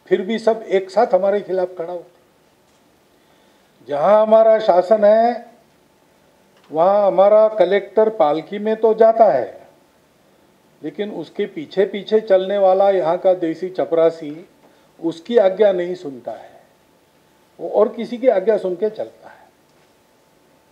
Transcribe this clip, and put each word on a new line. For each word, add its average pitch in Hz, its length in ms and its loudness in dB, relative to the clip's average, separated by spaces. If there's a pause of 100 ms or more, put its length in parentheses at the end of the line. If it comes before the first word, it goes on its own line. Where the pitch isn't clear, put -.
फिर 185 140 -4
भी 208 180 -6
सब - 240 -2
एक 190 260 -4
साथ 220 240 -2
हमारे 196 280 0
खिलाफ 180 360 -6
खड़ा 170 140 -12
होते। - 2000 -20
जहाँ 165 340 2
हमारा 220 380 4
शासन 214 460 2
है, 226 400 2 (1300)
वहाँ 196 360 2
हमारा 208 420 4
कलेक्टर 202 640 0
पालकी 156 480 -2
में 214 180 -4
तो 220 180 2
जाता 226 360 4
है, - 360 -4 (1120)
लेकिन 196 320 -10
उसके 170 340 -8
पीछे 185 400 -2
पीछे 214 340 -2
चलने 190 380 0
वाला 190 320 4
यहाँ 175 260 0
का 185 180 2
देसी 170 340 -6
चपरासी, 160 760 -2 (520)
उसकी 165 380 -4
आज्ञा 196 340 2
नहीं 180 240 -6
सुनता 131 360 -14
है, - 300 -20 (1000)
वो 165 100 -12
और 214 200 0
किसी 233 280 -10
की 233 120 0
आज्ञा 202 280 0
सुन 185 180 -4
के 214 140 -4
चलता - 400 -14
है। - 80 -20 (1300)